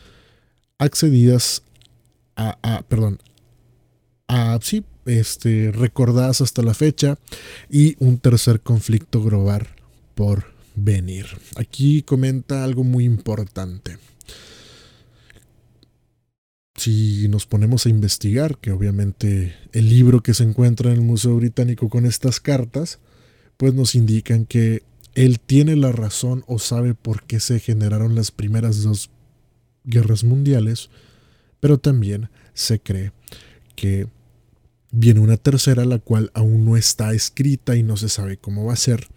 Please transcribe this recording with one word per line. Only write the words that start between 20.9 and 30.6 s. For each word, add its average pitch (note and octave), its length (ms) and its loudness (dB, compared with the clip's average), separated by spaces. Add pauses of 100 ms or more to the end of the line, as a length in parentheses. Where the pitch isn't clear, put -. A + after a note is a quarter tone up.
el A#2+ 60 2
Museo A#2 340 0
Británico A#2+ 540 -2
con A#2+ 160 0
estas B2 340 -2
cartas, C#3 600 -4 (580)
pues C3 180 2
nos C3 180 0
indican A2+ 520 0
que A2+ 380 -2 (300)
él B2+ 260 2
tiene D3 360 2
la C3+ 160 2
razón A#2+ 560 -4
o A#2+ 100 -4
sabe A#2+ 380 -2
por A2 280 -6
qué A2+ 160 -4
se A#2 200 -2
generaron G#2+ 560 0
las A2+ 160 -2
primeras G#2+ 500 -2
dos G#2+ 300 -2 (720)
guerras A2+ 400 2
mundiales, A#2+ 640 0 (720)